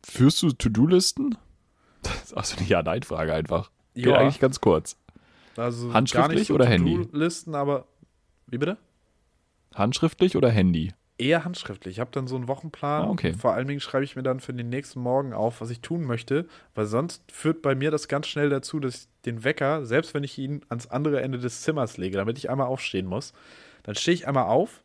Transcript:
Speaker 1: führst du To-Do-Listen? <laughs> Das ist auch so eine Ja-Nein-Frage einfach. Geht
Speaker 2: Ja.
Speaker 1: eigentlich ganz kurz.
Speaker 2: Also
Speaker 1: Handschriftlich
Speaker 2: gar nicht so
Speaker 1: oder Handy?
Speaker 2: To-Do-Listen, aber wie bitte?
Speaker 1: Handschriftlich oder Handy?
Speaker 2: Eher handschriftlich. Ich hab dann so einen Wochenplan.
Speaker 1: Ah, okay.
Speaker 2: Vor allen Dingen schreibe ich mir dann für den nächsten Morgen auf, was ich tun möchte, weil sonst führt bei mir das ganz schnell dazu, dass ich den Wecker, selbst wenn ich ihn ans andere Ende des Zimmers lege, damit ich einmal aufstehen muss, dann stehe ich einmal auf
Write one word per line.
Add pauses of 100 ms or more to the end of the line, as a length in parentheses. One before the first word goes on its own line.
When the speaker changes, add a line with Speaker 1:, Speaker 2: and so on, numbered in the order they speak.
Speaker 1:
führst
du
To-Do-Listen?
<laughs> (560)
Das
ist
auch
so
eine
Ja-Nein-Frage
einfach. (240)
Geht
Speaker 2:
Ja.
Speaker 1:
eigentlich
ganz
kurz. (640)
Speaker 2:
Also
Speaker 1:
Handschriftlich
Speaker 2:
gar
nicht
so
Speaker 1:
oder
Handy?
Speaker 2:
To-Do-Listen,
aber (600)
wie
bitte? (960)
Speaker 1:
Handschriftlich
oder
Handy? (240)
Speaker 2:
Eher
handschriftlich.
Ich
hab
dann
so
einen
Wochenplan.
Speaker 1:
Ah,
okay.
Speaker 2:
Vor
allen
Dingen
schreibe
ich
mir
dann
für
den
nächsten
Morgen
auf,
was
ich
tun
möchte, (280)
weil
sonst
führt
bei
mir
das
ganz
schnell
dazu,
dass
ich (180)
den
Wecker,
selbst
wenn
ich
ihn
ans
andere
Ende
des
Zimmers
lege,
damit
ich
einmal
aufstehen
muss, (480)
dann
stehe
ich
einmal
auf